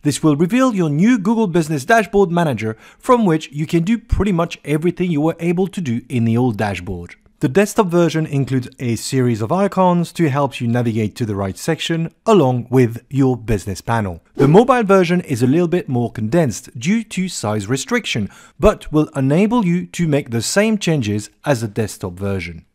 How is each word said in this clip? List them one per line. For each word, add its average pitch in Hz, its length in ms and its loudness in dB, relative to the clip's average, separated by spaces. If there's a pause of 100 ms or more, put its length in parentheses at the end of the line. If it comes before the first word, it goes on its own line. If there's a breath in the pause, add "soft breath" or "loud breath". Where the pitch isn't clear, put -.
This 147 200 -2
will 151 140 4
reveal 214 400 2
your 170 140 0
new 196 280 2
Google 220 300 0
Business 156 380 -2
Dashboard 202 440 2
Manager, 127 460 -2 (240 loud breath)
from 240 260 2
which 160 280 0
you 151 120 -4
can 170 180 0
do 226 140 0
pretty 202 360 -2
much 170 320 -2
everything 170 440 -2
you 147 120 0
were 160 180 0
able 175 280 0
to - 120 -8
do 120 300 -2
in 120 160 0
the 113 100 2
old 120 220 0
dashboard. 92 580 -6 (240)
The 147 80 0
desktop 196 400 2
version 165 380 2
includes 131 420 -2 (100)
a 117 200 -4
series 123 440 -2
of 113 120 -2
icons 180 600 2
to 165 160 0
help 139 300 -2
you 123 80 -4
navigate 117 480 0
to 123 100 -4
the 104 100 -4
right 95 220 -4
section, 165 560 -4 (120)
along 131 440 4
with 117 400 2
your 131 280 2
business 104 420 -4
panel. 104 420 -4 (140)
The 139 140 4
mobile 240 340 6
version 180 380 4
is 117 200 -4
a 123 60 4
little 165 220 2
bit 175 180 -2
more 120 240 -2
condensed 113 680 -2
due 208 280 -2
to 180 240 -6
size 107 380 -4
restriction, 131 640 -4 (300 loud breath)
but 185 320 0
will 151 240 2
enable 185 500 2
you 175 220 0
to 175 220 -2
make 139 200 0
the 117 120 -2
same 214 360 0
changes 107 520 -2 (160)
as 135 160 0
the 113 80 -6
desktop 101 440 -6
version. 87 600 -8